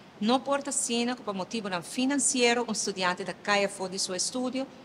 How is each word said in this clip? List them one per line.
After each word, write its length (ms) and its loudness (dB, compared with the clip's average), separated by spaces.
No 160 4
importa 340 -2
si 360 0
no, 100 -2
por 180 -6
motivo 360 -4
não 120 -2
financeiro, 880 2
un 40 -2
estudiante 520 0
da 80 -4
caia 380 2
fora 220 -6
de 60 -4
su 160 -2
estudio, 520 -2